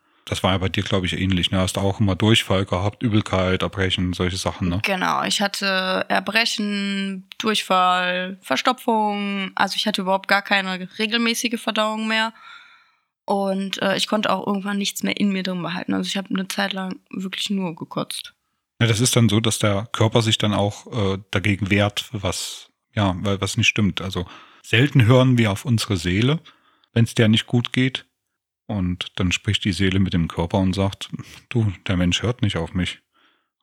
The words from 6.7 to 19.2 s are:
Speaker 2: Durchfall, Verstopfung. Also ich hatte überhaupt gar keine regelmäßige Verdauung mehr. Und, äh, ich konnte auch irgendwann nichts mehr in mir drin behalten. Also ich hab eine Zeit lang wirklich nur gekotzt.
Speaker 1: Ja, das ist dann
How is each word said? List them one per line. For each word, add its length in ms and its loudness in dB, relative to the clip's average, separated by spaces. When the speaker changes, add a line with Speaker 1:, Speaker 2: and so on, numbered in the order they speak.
Speaker 2:
Durchfall, 1000 0
Verstopfung. 1120 -2
Also 200 0
ich 100 -4
hatte 160 -2
überhaupt 280 0
gar 120 4
keine 460 -2
regelmäßige 640 -2
Verdauung 460 -2
mehr. 260 0
Und, 560 -2
äh, 140 0
ich 120 -2
konnte 240 0
auch 140 -2
irgendwann 320 -2
nichts 260 -4
mehr 140 -2
in 140 2
mir 120 -2
drin 180 -4
behalten. 320 -6
Also 140 -2
ich 100 -6
hab 120 -8
eine 180 -4
Zeit 260 -6
lang 260 -8
wirklich 400 -8
nur 260 -4
gekotzt. 580 -10
Speaker 1:
Ja, 60 2
das 120 2
ist 160 2
dann 140 6